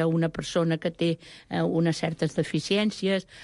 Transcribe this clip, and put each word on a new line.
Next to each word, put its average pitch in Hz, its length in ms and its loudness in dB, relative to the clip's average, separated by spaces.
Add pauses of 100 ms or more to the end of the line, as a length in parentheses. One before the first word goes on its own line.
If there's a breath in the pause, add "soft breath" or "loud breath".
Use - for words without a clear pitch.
a 165 80 2
una 165 240 2
persona 165 480 0
que 170 120 -2
té, 170 180 0 (380 loud breath)
eh, 170 140 0
unes 165 360 2
certes 160 380 -2
deficiències, 190 880 0 (180 loud breath)